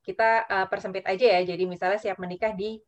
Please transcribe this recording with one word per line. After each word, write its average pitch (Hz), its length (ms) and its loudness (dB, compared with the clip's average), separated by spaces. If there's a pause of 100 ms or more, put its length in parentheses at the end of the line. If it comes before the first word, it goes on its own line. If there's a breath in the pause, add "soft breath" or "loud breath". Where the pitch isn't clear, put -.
kita, 226 480 2
eh, 190 240 0
persempit 190 320 -6
aja 190 240 2
ya. 180 160 6
Jadi 175 240 -4
misalnya 185 320 -2
siap 196 160 -4
menikah 185 400 -4
di 214 320 -6